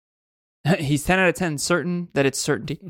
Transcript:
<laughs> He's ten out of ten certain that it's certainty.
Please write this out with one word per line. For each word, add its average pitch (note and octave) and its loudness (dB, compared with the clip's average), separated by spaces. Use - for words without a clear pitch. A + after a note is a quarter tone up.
<laughs> - -2
He's C#3+ 0
ten F#3 2
out F3+ 4
of E3 2
ten D#3 -4
certain F3 -2
that C#3 4
it's C3 0
certainty. C#3+ -2